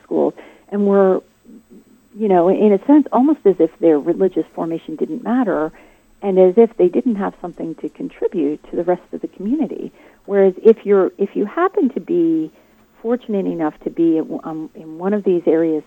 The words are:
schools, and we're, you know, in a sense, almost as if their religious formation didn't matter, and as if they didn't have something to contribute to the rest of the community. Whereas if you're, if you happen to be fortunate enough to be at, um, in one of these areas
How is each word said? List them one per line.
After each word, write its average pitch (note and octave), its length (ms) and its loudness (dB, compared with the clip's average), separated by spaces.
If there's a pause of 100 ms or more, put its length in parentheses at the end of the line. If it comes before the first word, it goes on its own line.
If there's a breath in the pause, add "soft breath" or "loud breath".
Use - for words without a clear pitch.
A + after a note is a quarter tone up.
schools, D3+ 300 -2 (360 loud breath)
and G3+ 180 -2
we're, G3 340 4 (920)
you G#3+ 120 -2
know, F3 220 4
in G#3 240 4
a G3 120 0
sense, C#4+ 260 4
almost C4+ 340 2
as F#3+ 140 4
if D#3+ 200 2
their D#3+ 200 4
religious E3+ 540 -2
formation E3 420 -8
didn't D#3 280 -6
matter, E3 480 -2 (500 soft breath)
and F#3+ 180 0
as F#3 180 6
if A3+ 200 4
they F3+ 100 4
didn't A#3 280 -2
have F#3+ 260 -6
something E3 340 -10
to D#3 140 -10
contribute D#3+ 800 -6
to - 60 -12
the E3+ 80 -4
rest F3+ 180 -2 (100)
of E3 100 -12
the E3+ 60 -8
community. A#3 640 -6 (340 soft breath)
Whereas G3 280 2 (100)
if A3 220 4
you're, G3 320 2
if G3 180 -4
you G3+ 100 -2
happen E4+ 440 -2
to - 100 -8
be E3 520 -2 (500 soft breath)
fortunate A3+ 440 -4
enough E3 360 -4
to - 80 -8
be E3+ 280 0
at, - 80 -4 (200)
um, D#3+ 300 -10
in D#3+ 220 -18
one F#3 160 -2
of G3+ 120 -4
these F3 200 0
areas D#3+ 420 0